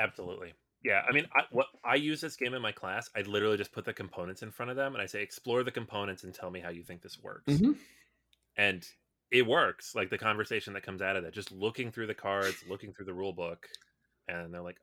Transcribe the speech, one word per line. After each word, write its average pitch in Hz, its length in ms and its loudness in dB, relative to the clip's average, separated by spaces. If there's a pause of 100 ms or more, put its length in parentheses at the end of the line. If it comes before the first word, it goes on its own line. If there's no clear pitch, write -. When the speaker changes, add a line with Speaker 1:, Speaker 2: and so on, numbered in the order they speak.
Speaker 1:
Absolutely. 92 540 -4 (280)
Yeah, 101 240 6
I 123 60 4
mean, 151 220 4
I, 139 160 6
what, 127 160 4 (180)
I 123 120 6
use 151 240 2
this 160 160 -6
game 123 180 -2
in 127 80 -4
my 107 100 0
class. 95 420 -6
I 107 80 0
literally 104 360 4
just 101 140 -4
put 107 120 -8
the 113 80 -4
components 95 500 -8
in 110 80 -10
front 123 200 -6
of 127 60 -6
them 135 180 0
and 107 80 -2
I 95 40 -2
say, 104 160 -4
"Explore 120 400 0
the 123 80 -2
components 101 540 -4
and 92 80 -10
tell 90 180 -8
me 90 100 -8
how 87 100 -8
you 85 120 -10
think - 200 -14
this - 180 -16
works." 104 320 -2
Speaker 2:
Mm-hmm. 214 200 8 (840)
Speaker 1:
And 98 300 2 (440)
it 123 160 8
works. 123 480 2
Like, 98 160 0
the 107 60 0
conversation 107 560 0
that 98 100 -8
comes 95 200 -6
out 95 140 2
of 90 80 -2
that, 78 100 -10
just 101 180 -8
looking 113 400 -2
through 113 140 -6
the 107 80 -4
cards, 98 540 0
looking 98 260 -8
through 98 120 -14
the 92 80 -6
rule 95 200 -4
book, 85 340 -8 (580)
and 87 280 -6
they're 87 80 -8
like, 90 200 -12